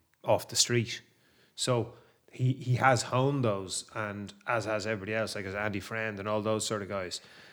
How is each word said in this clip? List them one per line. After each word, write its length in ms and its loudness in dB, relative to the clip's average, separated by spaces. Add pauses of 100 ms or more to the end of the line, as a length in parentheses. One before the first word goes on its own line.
(260)
off 240 4
the 80 -2
street. 440 2 (540)
So 380 0 (380)
he, 220 2
he 220 0
has 280 4
honed 420 2
those, 400 -2 (100)
and 380 -6 (120)
as 200 0
has 200 -2
everybody 300 -2
else, 200 -2
like, 100 -6
as 100 -4
Andy 240 -2
Friend 400 -4
and 80 -6
all 140 2
those 240 0
sort 160 -2
of 80 -6
guys. 320 -6 (320)